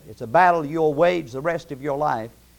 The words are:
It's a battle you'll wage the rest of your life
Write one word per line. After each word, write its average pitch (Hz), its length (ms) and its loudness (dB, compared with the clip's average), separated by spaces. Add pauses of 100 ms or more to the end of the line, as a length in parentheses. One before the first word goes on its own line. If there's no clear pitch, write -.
It's 110 120 -18
a 120 60 -10
battle 170 380 4
you'll 156 280 0
wage 160 400 0
the 131 80 -8
rest 165 300 -4
of 131 100 -12
your 139 160 -4
life 131 340 -4 (280)